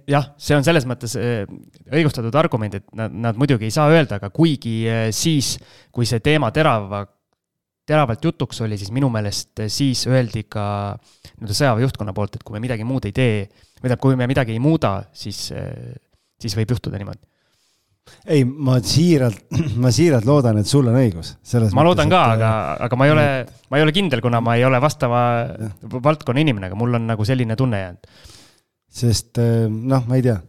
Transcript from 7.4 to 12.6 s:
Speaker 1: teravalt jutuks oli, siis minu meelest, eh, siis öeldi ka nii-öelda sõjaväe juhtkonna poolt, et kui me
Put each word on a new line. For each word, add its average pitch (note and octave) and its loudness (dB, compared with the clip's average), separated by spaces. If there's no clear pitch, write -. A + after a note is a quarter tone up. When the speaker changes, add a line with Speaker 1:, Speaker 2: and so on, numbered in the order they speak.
Speaker 1:
teravalt D3 0
jutuks - -4
oli, G#2+ -4
siis G2 -10
minu C3+ 0
meelest, G#2+ -4
eh, G#2+ -4
siis C3 -2
öeldi A#2+ 0
ka G#2 -6
nii-öelda G#2 -8
sõjaväe B2 2
juhtkonna G#2 -4
poolt, G2+ -4
et - -16
kui G#2 -14
me G#2 -8